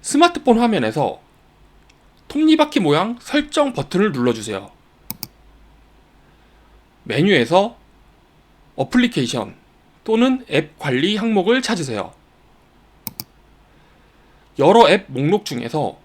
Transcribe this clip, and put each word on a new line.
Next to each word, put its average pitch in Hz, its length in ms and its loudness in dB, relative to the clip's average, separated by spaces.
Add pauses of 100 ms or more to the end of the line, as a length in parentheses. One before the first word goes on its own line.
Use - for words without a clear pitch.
스마트폰 285 560 2
화면에서 147 600 -2 (1080)
톱니바퀴 311 520 2
모양 180 400 0
설정 294 520 -2
버튼을 185 400 -2
눌러주세요. 110 580 -4 (2250)
메뉴에서 180 720 0 (1000)
어플리케이션 131 800 -2 (480)
또는 247 460 0
앱 139 280 -2
관리 147 380 -2
항목을 220 460 0
찾으세요. 127 500 -6 (2500)
여러 180 320 6
앱 196 180 0
목록 147 380 -2
중에서 120 580 -6